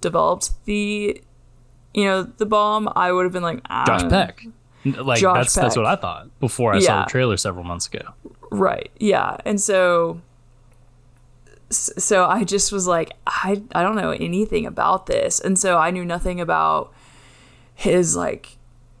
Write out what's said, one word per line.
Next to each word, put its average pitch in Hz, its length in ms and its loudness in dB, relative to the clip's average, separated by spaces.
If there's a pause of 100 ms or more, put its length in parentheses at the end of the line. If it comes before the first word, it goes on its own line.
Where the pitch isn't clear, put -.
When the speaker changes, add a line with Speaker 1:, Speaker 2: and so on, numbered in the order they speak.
Speaker 1:
developed 170 500 0 (140)
the, 208 580 -4 (720)
you 202 100 2
know, 190 200 0
the - 220 -4
bomb, 214 500 2
I 180 160 2
would 185 120 2
have 180 80 0
been 180 120 -4
like, 170 220 -4
I 123 200 -4
Speaker 2:
Josh 107 140 2
Speaker 1:
don't 90 100 0
Speaker 2:
Peck. 190 360 0 (380)
N-, 139 100 0 (120)
like, 120 140 2
Speaker 1:
Josh 185 240 4
Speaker 2:
that's, - 100 0
that's 113 220 2
Speaker 1:
Peck. 113 80 2
Speaker 2:
what - 20 2
I 165 80 2
thought - 460 -8
before 117 340 0
I 98 60 4
saw 170 180 6
Speaker 1:
Yeah. 67 60 0
Speaker 2:
the - 60 -6
trailer 123 260 2
several 90 280 -4
months 87 220 -8
ago. - 140 -10 (500)
Speaker 1:
Right. 190 400 0 (100)
Yeah. 196 440 2
And 208 160 -2
so, 175 600 2 (1500)
s-, - 260 -4
so 190 280 4
I 190 180 2
just 190 260 0
was 190 160 -2
like, 170 240 0 (160)
"I, 202 340 -2 (140)
I 170 80 2
don't 214 140 0
know 175 160 -2
anything 180 540 -2
about 170 400 0
this." - 340 0
And 185 180 0
so 180 200 2
I 160 120 2
knew 180 140 -6
nothing 175 360 -4
about 160 520 0 (840)
his, 175 400 2
like, - 420 -6 (440)